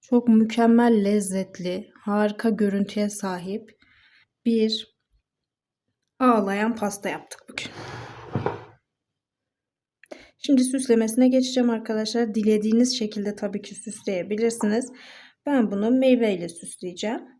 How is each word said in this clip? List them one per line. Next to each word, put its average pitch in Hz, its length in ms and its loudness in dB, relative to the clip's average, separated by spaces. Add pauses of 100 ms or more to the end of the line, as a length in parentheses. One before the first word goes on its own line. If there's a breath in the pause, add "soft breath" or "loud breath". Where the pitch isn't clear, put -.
Çok 240 280 0
mükemmel 233 760 4
lezzetli, 190 840 -4 (140)
harika 208 460 0
görüntüye 202 600 0
sahip 190 600 -8 (760 soft breath)
bir 220 520 0 (1200)
ağlayan 220 580 2
pasta 202 320 -4
yaptık - 400 -10
bugün. - 180 -12 (2750 loud breath)
Şimdi 262 260 2
süslemesine 254 640 2
geçeceğim 254 420 2
arkadaşlar. 220 640 -2
Dilediğiniz 220 640 2
şekilde 208 380 -6
tabii 202 260 -6
ki 202 120 -18
süsleyebilirsiniz. 214 1200 -4 (540 loud breath)
Ben 254 240 2
bunu 202 200 -2
meyveyle 233 580 2
süsleyeceğim. 185 720 -10 (200)